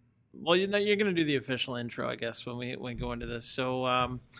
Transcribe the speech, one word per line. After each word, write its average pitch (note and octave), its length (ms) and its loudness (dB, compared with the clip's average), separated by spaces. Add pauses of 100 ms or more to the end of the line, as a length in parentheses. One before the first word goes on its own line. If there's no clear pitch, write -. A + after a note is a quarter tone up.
(320)
well, C#3+ 240 2
you F#3+ 120 4
know, G3+ 100 2
you're G#3 180 4
gonna G3+ 160 2
do E3 120 2
the D3 120 2
official B2+ 400 -2
intro, A#2+ 320 -4
I B2+ 80 -2
guess, A#2 300 -6
when A#2+ 100 -6
we, B2 200 -6
when B2+ 180 -8
we A2+ 60 -8
go B2 120 -2
into A#2 140 -6
this. A#2 200 -6
So, B2+ 400 0
um, B2+ 340 2 (200)